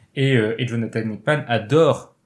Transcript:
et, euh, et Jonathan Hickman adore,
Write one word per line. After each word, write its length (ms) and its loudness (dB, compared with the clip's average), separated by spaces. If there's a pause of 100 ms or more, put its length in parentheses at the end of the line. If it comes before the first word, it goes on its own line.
(180)
et, 200 2
euh, 200 0
et 100 -4
Jonathan 420 -4
Hickman 380 -2
adore, 680 0 (100)